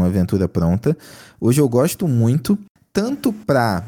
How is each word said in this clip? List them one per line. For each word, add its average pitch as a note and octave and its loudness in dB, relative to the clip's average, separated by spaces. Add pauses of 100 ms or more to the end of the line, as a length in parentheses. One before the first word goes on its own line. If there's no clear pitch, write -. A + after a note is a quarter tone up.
aventura F2+ 0
pronta. F#2 0 (440)
Hoje B2 2
eu C#3+ 4
gosto F3+ 0
muito, B2 0 (340)
tanto A#3+ -2
pra A2 0